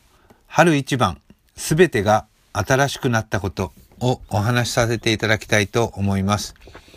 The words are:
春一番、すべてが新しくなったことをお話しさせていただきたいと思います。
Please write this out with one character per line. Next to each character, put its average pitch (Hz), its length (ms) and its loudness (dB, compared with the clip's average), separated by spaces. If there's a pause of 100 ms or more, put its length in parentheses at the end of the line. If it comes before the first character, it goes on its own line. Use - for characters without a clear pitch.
(460)
春 160 300 4
一 139 180 -2
番、 101 240 0 (380)
す - 180 -4
べ 170 140 6
て 107 140 -2
が 104 220 2 (280)
新 135 340 0
し - 120 -10
く 135 100 -2
な 117 100 0
っ - 80 -6
た 104 140 -4
こ 98 80 -4
と 92 240 -6 (260)
を 123 300 -2
お 110 80 -2
話 120 320 -2
し - 20 -8
さ 120 160 0
せ 117 100 -2
て 110 140 -2
い 107 60 0
た 110 100 -2
だ 110 120 0
き - 60 -16
た 107 140 2
い 101 80 0
と 117 260 -2
思 98 240 -2
い 95 60 -2
ま 104 140 0
す。 - 180 -12 (420)